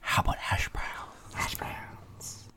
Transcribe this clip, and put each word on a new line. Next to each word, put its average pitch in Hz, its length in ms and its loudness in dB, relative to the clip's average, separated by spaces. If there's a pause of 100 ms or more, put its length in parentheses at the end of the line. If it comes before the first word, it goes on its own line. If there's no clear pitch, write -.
How - 220 4
about - 140 6
hash - 320 4
browns? - 640 -4
Hash - 200 0
browns. - 1040 -8